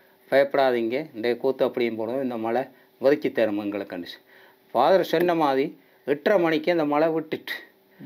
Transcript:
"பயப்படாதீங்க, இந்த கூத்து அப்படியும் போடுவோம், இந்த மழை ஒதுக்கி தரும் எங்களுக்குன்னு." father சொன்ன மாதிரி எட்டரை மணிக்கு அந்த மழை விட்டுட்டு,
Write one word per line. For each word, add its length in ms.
"பயப்படாதீங்க, 840
இந்த 200
கூத்து 300
அப்படியும் 340
போடுவோம், 240
இந்த 140
மழை 260
ஒதுக்கி 320
தரும் 280
எங்களுக்குன்னு." 460
father 340
சொன்ன 300
மாதிரி 440
எட்டரை 360
மணிக்கு 320
அந்த 120
மழை 240
விட்டுட்டு, 440